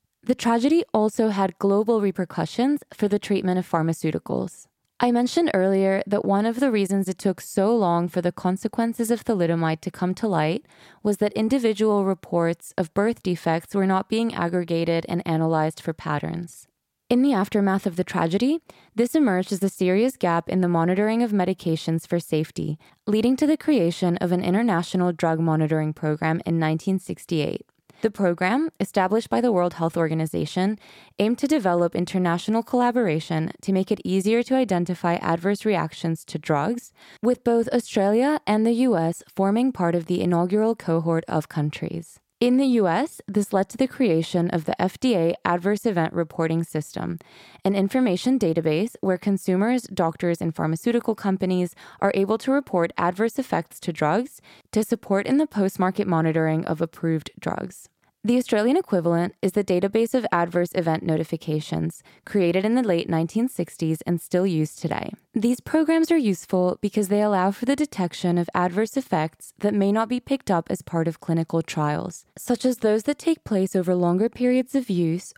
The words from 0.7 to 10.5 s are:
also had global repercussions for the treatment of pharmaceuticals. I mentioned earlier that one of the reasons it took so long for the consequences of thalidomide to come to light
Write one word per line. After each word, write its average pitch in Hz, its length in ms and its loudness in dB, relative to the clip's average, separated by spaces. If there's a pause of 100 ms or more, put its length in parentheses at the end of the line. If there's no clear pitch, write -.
also 220 340 2
had 196 320 -2
global 208 400 2
repercussions 202 840 -2 (100)
for 208 160 -2
the 202 100 0
treatment 185 400 0
of 180 100 -4
pharmaceuticals. 165 1000 -2 (340)
I 247 120 2
mentioned 247 400 0
earlier 190 540 2
that 202 180 -2
one 196 200 2
of 233 140 -2
the 269 120 2
reasons 196 360 2
it 185 100 -4
took 185 220 -2
so 202 340 2
long 175 360 2
for 180 100 -4
the 180 140 0
consequences 226 760 -2
of 233 140 0
thalidomide 165 580 0
to 185 100 -8
come 180 240 -2
to 226 120 -4
light 170 380 0 (380)